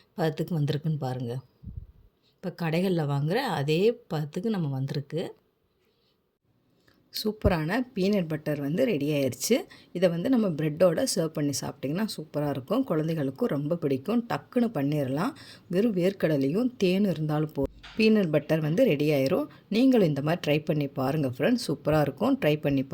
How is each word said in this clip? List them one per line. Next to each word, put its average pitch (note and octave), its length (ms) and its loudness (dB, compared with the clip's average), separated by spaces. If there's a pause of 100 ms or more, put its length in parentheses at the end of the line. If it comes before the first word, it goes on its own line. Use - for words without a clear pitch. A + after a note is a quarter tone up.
(180)
பதத்துக்கு D#3+ 420 -2
வந்திருக்குன்னு D3 460 -2
பாருங்க. B2+ 300 -4 (1000)
இப்போ F3+ 160 -10 (100)
கடைகள்ல E3+ 520 0
வாங்குற D#3 280 0 (200)
அதே D#3 200 2 (320)
பதத்துக்கு F3 440 -4
நம்ம D#3 200 -2
வந்திருக்கு. C#3 460 -4 (1900)
சூப்பரான F#3+ 640 0 (200)
பீனட் F#3 360 0
பட்டர் D3+ 320 -4
வந்து C#3+ 260 0
ரெடி C#3+ 180 0 (100)
ஆயிருச்சு. C#3 400 0 (400)
இதை F3+ 160 4
வந்து F3 180 -2
நம்ம A3 160 4 (100)
பிரெட்டோட D#3+ 540 2
சர்வ் D#3+ 240 -2
பண்ணி D3 240 -2
சாப்பிட்டிங்கன்னா D3 540 -4
சூப்பரா D3+ 400 -6
இருக்கும். D#3+ 360 -2
குழந்தைகளுக்கும் D#3 640 -2
ரொம்ப D3 300 -2
பிடிக்கும். D#3+ 380 0 (100)
டக்குன்னு A3+ 360 -2 (100)
பண்ணிடலாம். C#3+ 540 0 (420)
வெறும் G#3 260 2
வேர்க்கடலையும் E3+ 720 0 (120)
தேனும் F#3+ 320 2
இருந்தாலும் D3+ 440 -2
போதும். C3+ 140 -2 (260)
பீனட் G#3+ 360 4
பட்டர் D#3 320 2
வந்து F3 240 2
ரெடி D3 180 2 (100)
ஆயிரும். C3+ 280 2 (300)
நீங்களும் A#3 360 4
இந்த C#3 140 -2
மாதிரி E3 200 0
ட்ரை D3 120 2 (140)
பண்ணி D3 160 0 (100)
பாருங்க C3+ 380 0
ஃப்ரெண்ட்ஸ். A#3 320 0
சூப்பரா D3+ 400 2
இருக்கும். B3 340 0
ட்ரை D3+ 120 4 (120)
பண்ணி C#3 180 0 (100)